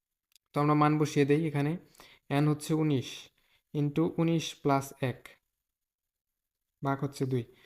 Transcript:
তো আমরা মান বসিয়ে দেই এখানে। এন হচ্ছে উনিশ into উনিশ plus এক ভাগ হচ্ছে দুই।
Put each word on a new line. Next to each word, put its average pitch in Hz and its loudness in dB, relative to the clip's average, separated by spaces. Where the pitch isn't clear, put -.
তো 147 0
আমরা 147 4
মান 151 4
বসিয়ে 147 2
দেই 147 2
এখানে। 147 -2
এন 147 2
হচ্ছে 151 -2
উনিশ 151 -2
into 147 0
উনিশ 165 0
plus 139 2
এক 123 -6
ভাগ 139 -2
হচ্ছে 139 -6
দুই। 127 -2